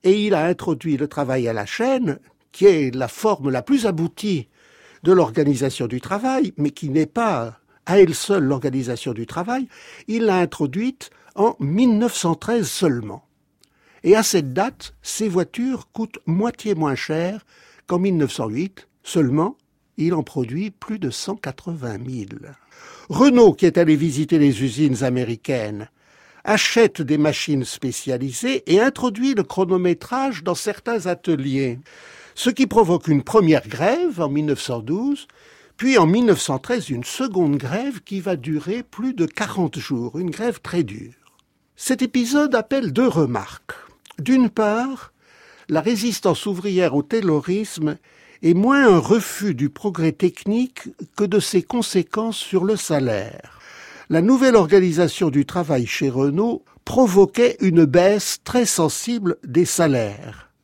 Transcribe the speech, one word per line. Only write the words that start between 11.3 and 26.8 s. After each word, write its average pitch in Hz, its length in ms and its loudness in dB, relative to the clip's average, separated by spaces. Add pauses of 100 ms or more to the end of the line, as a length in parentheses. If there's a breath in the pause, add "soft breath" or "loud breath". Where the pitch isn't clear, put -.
en 208 240 2
mille 208 380 2
neuf 233 180 0
cent 170 180 0
treize 214 360 -2
seulement. 120 580 -2 (760 soft breath)
Et 185 100 8
à 220 80 2
cette 143 300 0
date, - 480 -6
ces - 260 -6
voitures 233 640 -4
coûtent - 340 -8
moitié 202 500 -2
moins 151 200 -2
cher 170 500 -6 (400 soft breath)
qu'en 180 140 -2
mille 190 160 0
neuf 147 160 0
cent 113 160 -6
huit. 151 400 -8 (160)
Seulement, 156 540 0 (400)
il 165 160 0
en 156 100 -2
produit 147 480 -6
plus - 260 -12
de 165 120 -6
cent 190 260 -8
quatre-vingt 135 640 -10
mille. 120 580 -12 (540 loud breath)
Renault, 240 420 6
qui - 140 0
est 170 120 4
allé 156 200 4
visiter 151 420 0
les 135 240 4
usines 131 400 0
américaines, 117 840 -4 (560 soft breath)
achète 214 560 2